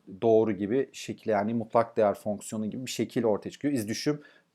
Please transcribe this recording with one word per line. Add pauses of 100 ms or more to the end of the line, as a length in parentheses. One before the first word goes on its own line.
(220)
doğru
gibi
şekli
yani
mutlak
değer
fonksiyonu
gibi
bir
şekil
ortaya
çıkıyor.
İz
düşüm (320)